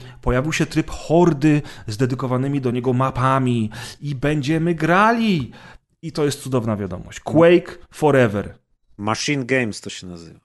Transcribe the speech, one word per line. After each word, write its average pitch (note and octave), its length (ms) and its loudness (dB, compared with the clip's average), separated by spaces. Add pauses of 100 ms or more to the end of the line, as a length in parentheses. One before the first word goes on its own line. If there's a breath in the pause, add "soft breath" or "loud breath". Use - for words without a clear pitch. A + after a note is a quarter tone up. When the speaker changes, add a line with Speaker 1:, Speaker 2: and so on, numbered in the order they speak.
(220 loud breath)
Speaker 1:
pojawił C3 320 -2
się E3 120 0
tryb - 260 -4
hordy D3+ 680 4 (260 loud breath)
z G#2+ 100 -10
dedykowanymi C3 640 -2
do B2+ 100 0
niego B2 220 0
mapami B2+ 760 0 (320 loud breath)
i C#3+ 140 -6
będziemy D#3 600 0
grali! F#3 760 2 (500 loud breath)
I D#3+ 100 -10
to D3+ 140 -2
jest - 160 -2
cudowna A2+ 360 -2
wiadomość. F2+ 420 -10
Quake E3+ 580 4 (140)
Forever. A2+ 640 2 (420)
Speaker 2:
Machine A#2+ 480 -2
Games A#2+ 360 -2
to - 80 -12
się - 180 -14
nazywa. E2+ 380 -18